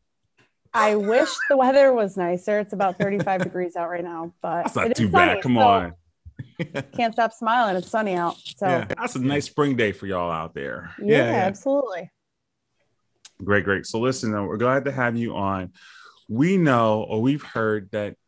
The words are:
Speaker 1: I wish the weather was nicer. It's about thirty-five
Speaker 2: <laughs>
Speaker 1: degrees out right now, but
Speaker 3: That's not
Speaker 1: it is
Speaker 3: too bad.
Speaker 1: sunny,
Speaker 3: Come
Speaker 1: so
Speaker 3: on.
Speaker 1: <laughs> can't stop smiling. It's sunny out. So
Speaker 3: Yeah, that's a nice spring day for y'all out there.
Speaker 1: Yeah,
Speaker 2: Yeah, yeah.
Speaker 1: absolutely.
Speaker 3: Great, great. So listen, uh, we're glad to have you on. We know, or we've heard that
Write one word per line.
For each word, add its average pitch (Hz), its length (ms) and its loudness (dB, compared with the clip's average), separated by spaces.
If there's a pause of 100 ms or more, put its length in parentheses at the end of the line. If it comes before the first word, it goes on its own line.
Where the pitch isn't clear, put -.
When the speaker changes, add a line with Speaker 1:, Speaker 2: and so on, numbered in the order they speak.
(720)
Speaker 1:
I 214 220 2
wish 220 340 2 (200)
the 285 80 4
weather 269 360 6
was 208 240 0
nicer. 180 440 0
It's 208 120 -6
about 190 260 -2
thirty-five 196 440 0
Speaker 2:
<laughs> - 20 -2
Speaker 1:
degrees 180 300 -6
out 170 140 -4
right 175 160 -6
now, 170 280 -10 (100)
but 170 200 -4
Speaker 3:
That's - 140 -4
not 196 100 0
Speaker 1:
it 233 60 0
is - 60 -2
Speaker 3:
too 107 100 0
bad. 349 200 4
Speaker 1:
sunny, - 140 -2
Speaker 3:
Come 123 120 0
Speaker 1:
so 117 60 4
Speaker 3:
on. - 1300 0
Speaker 1:
<laughs> - 40 -20
can't 233 160 -2
stop 226 200 0
smiling. 220 440 0
It's 180 120 -6
sunny 214 260 -2
out. 175 220 -2
So - 320 -8
Speaker 3:
Yeah, 127 160 0
that's 226 320 -8
a 131 40 -4
nice 143 260 -2
spring 143 300 0
day 110 140 2
for 98 160 -10
y'all 87 240 -2
out 82 240 -6
there. 69 360 -8 (100)
Speaker 1:
Yeah, 208 160 4
Speaker 2:
Yeah, 240 160 2
yeah. 240 40 0 (100)
Speaker 1:
absolutely. 202 640 -4 (1300)
Speaker 3:
Great, 98 220 2
great. 98 220 0
So - 120 -4
listen, 123 360 0
uh, 101 100 -2
we're 87 120 -4
glad 127 280 2
to 139 80 -4
have 123 240 -2
you 117 200 -4
on. 95 360 -2 (560)
We 156 280 2
know, 117 520 4
or 110 120 -2
we've 139 220 0
heard 107 480 -2
that 104 240 -6 (140)